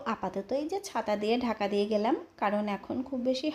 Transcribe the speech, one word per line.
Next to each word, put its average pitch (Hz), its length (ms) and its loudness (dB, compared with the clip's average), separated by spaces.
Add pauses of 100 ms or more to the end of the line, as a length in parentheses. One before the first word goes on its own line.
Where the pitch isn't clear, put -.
আপাতত 196 480 -2
এই 294 160 0
যে 381 120 -2
ছাতা 220 360 -2
দিয়ে 214 240 2
ঢাকা 214 280 0
দিয়ে 202 180 2
গেলাম, 214 300 2 (200)
কারণ 208 320 2
এখন 208 340 -4
খুব 254 180 -4
বেশি 262 340 2